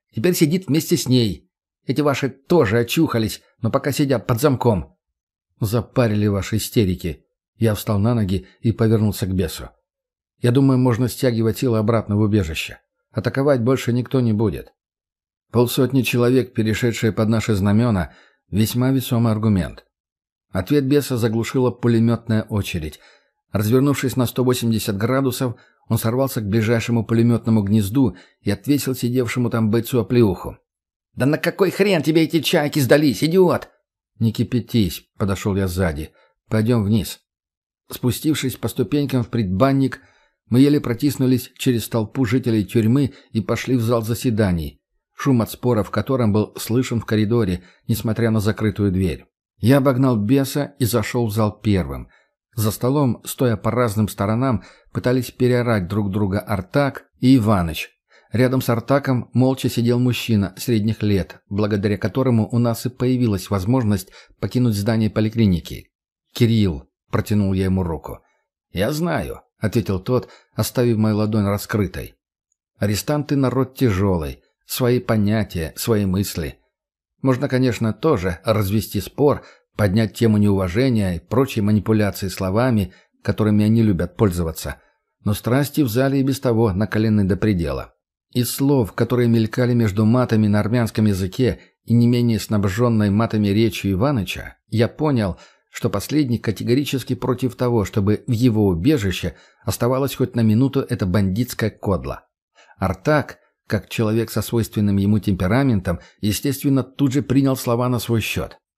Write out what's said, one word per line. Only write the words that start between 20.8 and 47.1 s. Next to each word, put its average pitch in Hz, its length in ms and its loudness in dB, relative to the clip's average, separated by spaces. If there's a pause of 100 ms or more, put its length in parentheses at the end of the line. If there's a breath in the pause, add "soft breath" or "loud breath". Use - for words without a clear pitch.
беса 135 320 0
заглушила 113 540 0
пулеметная 117 720 0
очередь. 90 560 -6 (520 soft breath)
Развернувшись 127 640 0
на 127 100 2
сто 127 180 -2
восемьдесят 113 540 0
градусов, 127 580 -2 (360 soft breath)
он 117 60 2
сорвался 127 420 -2
к 104 80 -4
ближайшему 113 580 0
пулеметному 113 580 2
гнезду 104 520 2 (240 loud breath)
и 101 100 -4
отвесил 131 460 -2
сидевшему 123 540 -2
там 113 220 0
бойцу 113 280 0
оплеуху. 113 580 2 (580)
"Да 113 100 -2
на 151 120 2
какой 175 320 0
хрен 196 320 2
тебе 160 220 2
эти 156 160 0
чайки 147 400 0
сдались, 143 420 2
идиот?" 165 460 2 (520)
"Не 113 120 2
кипятись", — 110 720 -2 (140)
подошел 98 400 -2
я 98 100 0
сзади. 85 440 -4 (360 soft breath)
"Пойдем 110 380 0
вниз". 107 340 -2 (680)
Спустившись 131 680 -4
по 113 140 -6
ступенькам 135 540 -2
в - 40 -6
предбанник, 123 720 0 (480 soft breath)
мы 123 140 4
еле 143 180 4
протиснулись 127 800 -2
через 120 320 -2
толпу 117 340 -2
жителей 113 400 0
тюрьмы 120 480 2 (200 loud breath)
и 113 100 -2
пошли 117 340 -2
в 120 60 0
зал 117 200 0
заседаний, 104 800 -2 (320)
шум 127 280 0
от 101 100 -4
спора 117 320 -2
в - 80 -10
котором 117 400 0
был 104 260 0
слышен 120 440 -2
в - 40 -12
коридоре, 107 580 0 (260 loud breath)